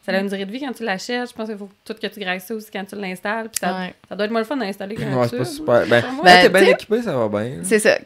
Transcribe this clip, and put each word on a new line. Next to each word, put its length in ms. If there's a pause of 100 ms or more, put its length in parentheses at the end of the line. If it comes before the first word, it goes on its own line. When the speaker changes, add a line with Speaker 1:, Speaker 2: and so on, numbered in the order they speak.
Speaker 1:
Ça 100
a 60
une 100
durée 160
de 60
vie 100
quand 120
tu 100
l'achètes. 460
Je 60
pense 120
qu'il 120
faut 100 (160)
tout 80
que 140
tu 120
graisses 280
ça 80
aussi 180
quand 120
tu 100
l'installes. 540
Puis 120
ça, 160
Speaker 2:
Ouais. 160 (160)
Speaker 1:
ça 60
doit 100
être 60
moins 100
le 60
fun 120
à 60
installer 300
qu'un 200
Speaker 3:
Ouais, 100
c'est 40
Speaker 1:
tube, 80
Speaker 3:
pas 80
super. 400
Ben, 160
Speaker 1:
sûrement. 160
Speaker 3:
quand 60
Speaker 2:
Ben, 180
Speaker 3:
t'es 80
bien 120
Speaker 2:
tu 40
sais, 60
Speaker 3:
équipé, 320
ça 120
va 140
bien, 280
là. 40
Speaker 2:
c'est 160
ça. 280